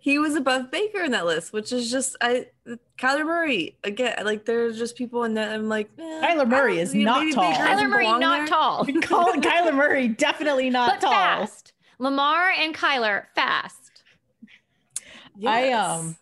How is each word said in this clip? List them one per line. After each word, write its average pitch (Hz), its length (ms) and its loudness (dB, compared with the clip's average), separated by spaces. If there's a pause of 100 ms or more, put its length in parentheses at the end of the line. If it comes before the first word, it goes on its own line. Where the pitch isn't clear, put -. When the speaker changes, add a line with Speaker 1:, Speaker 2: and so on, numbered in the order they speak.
Speaker 1:
He 285 180 2
was 302 160 0
above 262 340 -2
Baker 403 320 -4
in 311 100 -2
that 190 140 -2
list, 165 280 -2
which 214 180 -6
is 240 180 -4
just, 254 320 -4
I, 240 260 0 (500)
Kyler 277 280 0
Murray, 311 580 -2
again, 208 420 -4
like, 214 200 -4
there's 233 320 -2
just 233 200 -8
people 240 260 -6
in 220 120 -2
that, 214 180 -4
I'm 220 160 -4
like, 214 280 -2
"Eh, 320 40 -18 (200)
Speaker 2:
Kyler 302 260 2
Murray 240 260 4
Speaker 1:
I - 20 0
don't, 170 80 0
Speaker 2:
is 175 120 -4
Speaker 1:
you 208 100 4
know, 220 80 4
Speaker 2:
not 269 80 2
Speaker 1:
maybe 311 120 0
Speaker 2:
tall. 185 180 4
Speaker 1:
Baker - 120 0
Speaker 3:
Kyler 285 60 2
Speaker 1:
doesn't 403 200 2
Speaker 3:
Murray, 403 140 2
Speaker 1:
belong 226 160 2
Speaker 3:
not 330 180 2
Speaker 1:
there." 302 100 -2
Speaker 3:
tall. 294 380 2
Speaker 2:
<laughs> - 0 -
Ky-, 269 80 -2 (560)
Kyler 330 240 2
Murray, 277 360 2
definitely 285 600 0
not 247 300 2
Speaker 3:
But - 20 -2
Speaker 2:
tall. 277 100 2
Speaker 3:
fast. 277 600 0 (260)
Lamar 285 500 2
and 311 260 -2
Kyler, 240 580 0
fast. - 420 -2 (1700)
Speaker 2:
I, 226 220 2
Speaker 1:
Yes. 185 340 0
Speaker 2:
um, 165 200 -8